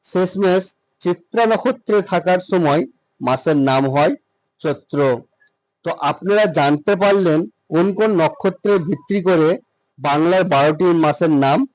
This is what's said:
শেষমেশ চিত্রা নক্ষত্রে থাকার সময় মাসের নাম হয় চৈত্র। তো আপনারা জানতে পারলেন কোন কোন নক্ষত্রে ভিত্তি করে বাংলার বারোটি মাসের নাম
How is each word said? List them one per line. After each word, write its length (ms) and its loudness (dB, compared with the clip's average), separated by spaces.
শেষমেশ 580 -2
চিত্রা 440 -2
নক্ষত্রে 560 -2
থাকার 380 -2
সময় 300 0
মাসের 360 -2
নাম 320 2
হয় 240 2
চৈত্র। 360 -6
তো 60 -6
আপনারা 460 0
জানতে 500 0
পারলেন 440 2
কোন 240 0
কোন 160 0
নক্ষত্রে 580 -2
ভিত্তি 420 -4
করে 280 2
বাংলার 440 0
বারোটি 420 0
মাসের 280 0
নাম 140 2